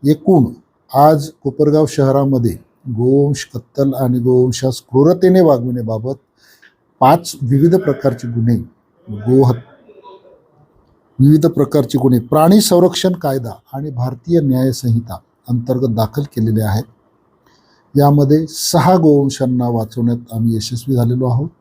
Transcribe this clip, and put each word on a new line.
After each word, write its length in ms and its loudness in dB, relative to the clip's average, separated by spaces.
एकूण 380 2
आज 320 4
कोपरगाव 420 2
शहरामध्ये 720 0
गोवंश 640 0
कत्तल 400 -4
आणि 260 -2
गोवंशास 640 0
क्रूरतेने 600 2
वागविण्याबाबत 720 -2
पाच 420 0
विविध 340 2
प्रकारचे 520 -2
गुन्हे, 300 -2
गोहत-, 840 -2
विविध 280 4
प्रकारचे 520 -2
गुन्हे, 200 2
प्राणी 420 2
संरक्षण 520 0
कायदा 380 -6
आणि 160 -10
भारतीय 520 -4
न्याय 300 0
संहिता 460 -4
अंतर्गत 380 -2
दाखल 360 -4
केलेले 380 -2
आहेत. 220 -2
यामध्ये 500 2
सहा 500 0
गोवंशांना 680 0
वाचवण्यात 500 -4
आम्ही 240 -2
यशस्वी 400 -6
झालेलो 300 -2
आहोत. 240 -2